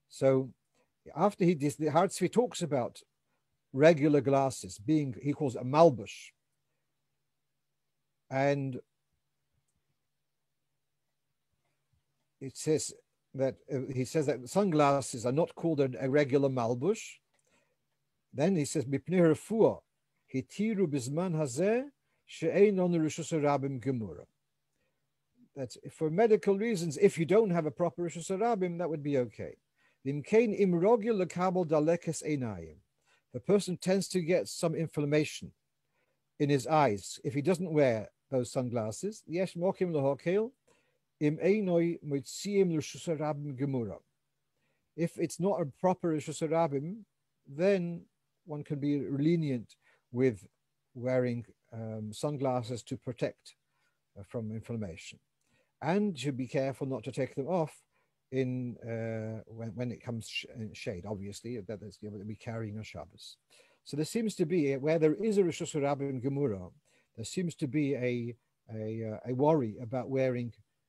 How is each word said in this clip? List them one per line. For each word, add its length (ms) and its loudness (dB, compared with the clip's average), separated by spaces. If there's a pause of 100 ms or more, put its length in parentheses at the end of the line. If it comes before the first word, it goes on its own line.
So 420 2 (640)
after 300 2
he 100 6
dis-, 220 0
the 120 -2
Har 200 4
Tzvi 240 -2
talks 300 2
about 400 -2 (720)
regular 480 6
glasses 580 0
being, 440 0
he 100 0
calls 220 -4
it 80 -8
a 20 -6
malbush. 680 4 (2000)
And 500 0 (3500)
it 160 -10
says 360 0 (420)
that, 220 0 (160)
uh, 60 0 (160)
he 100 0
says 220 0
that 220 -2
sunglasses 760 2
are 80 0
not 220 0
called 260 0
a, 100 2 (100)
a 100 0
regular 380 4
malbush. 720 -2 (1160)
Then 220 2
he 100 0
says, 180 -2
"Mipnei 360 0
refuah, 600 4 (540)
hitiru 520 -2
bizman 480 -2
hazeh, 500 0 (420)
she'ein 520 4
on 140 2
rishus 400 -2
harabim 500 0
gemura." 440 -4 (1300)
That 180 -10 (160)
for 200 -4
medical 480 4
reasons, 400 -2
if 180 6
you 80 0
don't 260 4
have 140 2
a 60 -4
proper 320 -2
rishus 280 -6
harabim, 480 0
that 120 -2
would 120 -6
be 160 0
okay. 380 -4 (500)
V'imkein 540 2
im 120 4
rogil 520 2
lekabel 420 0
dalekes 560 0
einayim. 540 -6 (560)
The 80 -8
person 380 0
tends 300 0
to 120 -2
get 280 2
some 260 -2
inflammation 800 -2 (880)
in 120 2
his 160 2
eyes 580 2
if 100 -4
he 80 -2
doesn't 300 0
wear 380 2 (200)
those 220 -2
sunglasses. 760 -4
Yesh 280 -4
mokim 360 -2
lahokil 600 0 (680)
im 200 2
einoi 680 2
moitziim 680 0
rishus 340 -6
harabim 500 -4
gemura. 380 -2 (1000)
If 220 -4
it's 220 -4
not 200 2
a 60 -2 (140)
proper 320 2
rishus 340 -4
harabim, 520 0 (480)
then 560 0 (440)
one 160 -8
can 160 -6
be 220 0
lenient 720 0 (380)
with 340 2 (480)
wearing, 500 0 (280)
um, 400 -8
sunglasses 720 -4
to 120 -8
protect, 600 -8 (640)
uh, 40 -14
from 300 -8
inflammation. 680 -10 (640)
And 360 -2
should 180 -4
be 100 -6
careful 400 -4
not 180 -6
to 80 -8
take 220 -4
them 120 -6
off 360 -2 (500)
in, 500 -2
uh, 640 -6
when, 280 -12
when 180 -4
it 100 -14
comes 260 -6
sh-, 180 -8 (100)
in 160 -10
shade, 340 -8
obviously, 540 -10
that 220 -10
is, 180 -16
you 100 -12
know, 140 -12
be 100 -10
carrying 440 -10
on 60 -10
Shabbos. 520 -18 (480)
So 120 -10
there 100 -2
seems 300 -4
to 100 0
be, 300 2
where 220 2
there 160 4
is 220 0
a 60 8
Rishus 320 -2
Harabim 480 -2
Gemura, 480 -2 (460)
there 80 -8
seems 320 -4
to 100 -4
be 280 0
a, 400 -2 (400)
a, 380 -6
uh, 180 -8
a 40 -4
worry 460 2
about 280 -6
wearing, 460 0 (340)